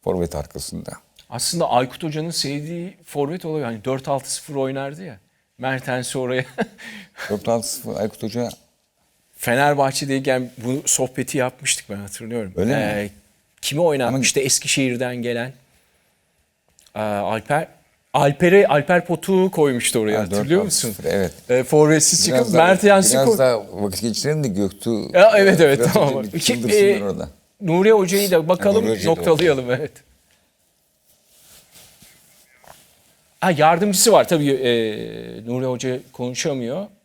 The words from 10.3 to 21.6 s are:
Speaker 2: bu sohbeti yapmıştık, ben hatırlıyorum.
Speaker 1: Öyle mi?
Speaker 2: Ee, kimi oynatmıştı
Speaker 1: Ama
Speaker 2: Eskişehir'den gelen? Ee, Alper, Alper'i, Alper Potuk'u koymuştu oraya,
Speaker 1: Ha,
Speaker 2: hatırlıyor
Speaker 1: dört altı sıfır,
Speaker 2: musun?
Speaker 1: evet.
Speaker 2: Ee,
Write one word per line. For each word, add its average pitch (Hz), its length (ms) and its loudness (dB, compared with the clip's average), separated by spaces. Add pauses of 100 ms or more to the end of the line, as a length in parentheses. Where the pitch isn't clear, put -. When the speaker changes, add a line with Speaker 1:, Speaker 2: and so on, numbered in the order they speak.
Speaker 2:
bu 131 220 -4
sohbeti - 520 -4
yapmıştık, - 520 -4
ben 101 60 -8
hatırlıyorum. 104 600 -10
Speaker 1:
Öyle 107 200 0
mi? 110 60 -2
Speaker 2:
Ee, 104 280 -4 (520)
kimi 143 180 -4
oynatmıştı 135 600 0
Speaker 1:
Ama 131 60 -4
Speaker 2:
Eskişehir'den 123 680 -2
gelen? 120 360 -6 (1400)
Ee, - 40 -8
Alper, 107 680 -4 (440)
Alper'i, 170 560 4
Alper 170 380 2
Potuk'u 185 440 0
koymuştu 131 480 0
oraya, 107 200 0
Speaker 1:
Ha, 107 40 0
Speaker 2:
hatırlıyor 104 380 0
Speaker 1:
dört 202 60 -2
altı 165 100 -4
sıfır, 104 280 -6
Speaker 2:
musun? 87 140 0
Speaker 1:
evet. 87 140 -2 (180)
Speaker 2:
Ee, 127 140 2